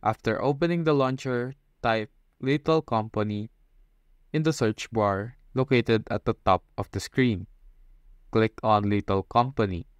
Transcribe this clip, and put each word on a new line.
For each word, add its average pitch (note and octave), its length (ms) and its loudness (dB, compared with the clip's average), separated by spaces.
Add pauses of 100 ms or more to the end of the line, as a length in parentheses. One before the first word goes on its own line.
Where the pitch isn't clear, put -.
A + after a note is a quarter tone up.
After A2 400 -2
opening E3 420 0
the D3+ 140 2
launcher, C3 560 -2 (300)
type A2+ 260 0 (320)
Lethal D3 400 2
Company G#2+ 720 -4 (800)
in D#3 80 0
the D#3+ 100 2
search A2 380 -2
bar G#2 480 -2 (160)
located A#2+ 560 0
at - 160 -6
the A2+ 160 0
top F#2 240 2 (100)
of - 140 -8
the G2 100 -8
screen. A2 460 0 (840)
Click A2 320 2
on G#2 260 2
Lethal G2+ 320 0
Company. A2+ 640 -2 (140)